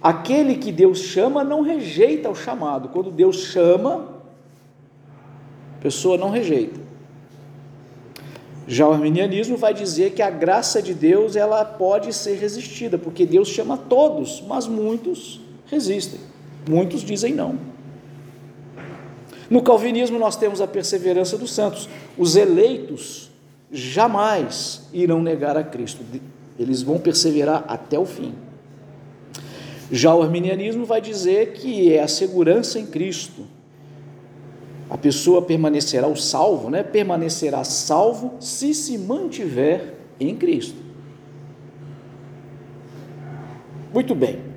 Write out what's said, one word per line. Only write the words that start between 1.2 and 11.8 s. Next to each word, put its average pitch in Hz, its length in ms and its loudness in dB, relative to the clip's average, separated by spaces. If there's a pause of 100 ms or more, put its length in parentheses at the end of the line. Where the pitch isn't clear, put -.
não 294 180 0
rejeita 262 680 0
o 196 60 -4
chamado. 147 540 -6
Quando 185 220 -6
Deus 180 260 4
chama, 190 800 0 (1600)
a - 20 -18
pessoa 175 380 0
não 190 140 -2
rejeita. 165 480 0 (1900)
Já 135 200 4
o 156 40 6
arminianismo 185 640 0
vai 220 180 2
dizer 190 380 0
que 220 100 -4
a 202 80 2
graça 185 520 0
de 180 120 -4
Deus, 190 420 4
ela 214 280 2
pode 208 480 0